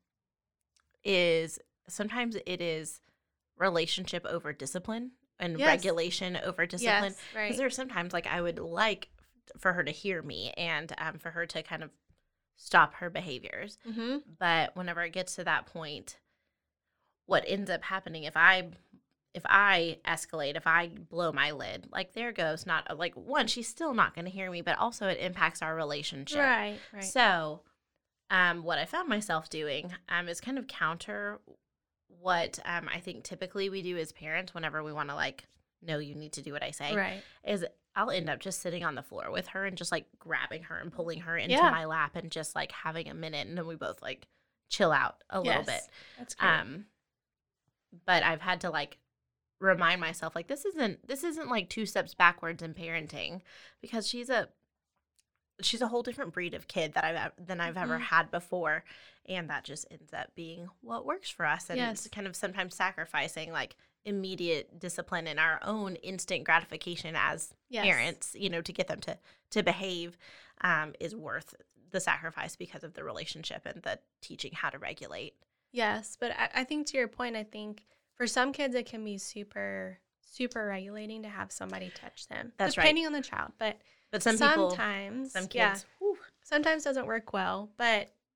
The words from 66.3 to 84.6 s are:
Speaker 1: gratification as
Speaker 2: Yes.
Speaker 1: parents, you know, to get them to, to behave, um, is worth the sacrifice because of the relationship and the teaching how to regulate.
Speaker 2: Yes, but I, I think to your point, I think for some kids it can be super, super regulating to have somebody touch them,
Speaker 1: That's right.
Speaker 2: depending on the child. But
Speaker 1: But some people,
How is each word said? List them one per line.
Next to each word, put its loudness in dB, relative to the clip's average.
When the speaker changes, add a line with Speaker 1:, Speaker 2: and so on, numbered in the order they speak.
Speaker 1:
gratification 2
as 0
Speaker 2:
Yes. 0
Speaker 1:
parents, 2
you -2
know, -2
to -8
get -2
them -6
to, -8
to 2
behave, -2
um, 2
is -4
worth -8
the -2
sacrifice -2
because -12
of -16
the -12
relationship -8
and -10
the -4
teaching -10
how -4
to -10
regulate. -10
Speaker 2:
Yes, -2
but -2
I, 0
I 2
think -2
to -2
your 2
point, -6
I -6
think -12
for -2
some 2
kids 0
it 0
can -10
be -6
super, -8
super -4
regulating -6
to -12
have -8
somebody -8
touch -16
them, -10
Speaker 1:
That's 2
right. 6
Speaker 2:
depending 6
on -2
the -2
child. -6
But -2
Speaker 1:
But -2
some 6
people, 6